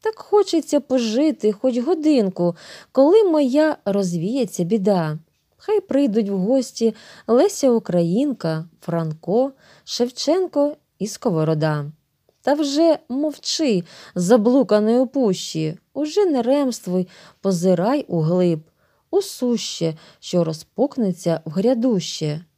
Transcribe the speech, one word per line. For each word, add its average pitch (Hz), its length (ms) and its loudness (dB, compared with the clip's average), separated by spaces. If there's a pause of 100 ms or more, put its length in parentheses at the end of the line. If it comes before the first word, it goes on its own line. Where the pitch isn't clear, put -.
Так 440 180 -6
хочеться 349 640 2
пожити 240 720 0
хоч 247 260 -2
годинку, 240 760 0 (360)
коли 339 320 6
моя 302 600 2
розвіється 196 800 -2
біда. 180 540 0 (380)
Хай 415 240 -2
прийдуть 233 480 0
в 196 80 -4
гості 226 580 0 (320)
Леся 269 440 2
Українка, 175 1000 -2 (120)
Франко, 170 720 -4 (320)
Шевченко 294 920 -2 (220)
і 196 80 -6
Сковорода. 156 880 -2 (500)
Та 269 120 0
вже 302 440 2 (100)
мовчи, 269 760 -2 (300)
заблуканий 214 840 2
у 262 80 2
пущі, 180 720 -4 (160)
уже 302 320 -2
не 269 160 0
ремствуй, 226 680 -2 (320)
позирай 190 680 0
у 170 120 -2
глиб, 170 400 0 (500)
у 381 120 0
суще, 220 720 -4 (260)
що 175 240 -2
розпухнеться 180 1000 -4
в 160 60 -10
грядуще 190 960 -2 (140)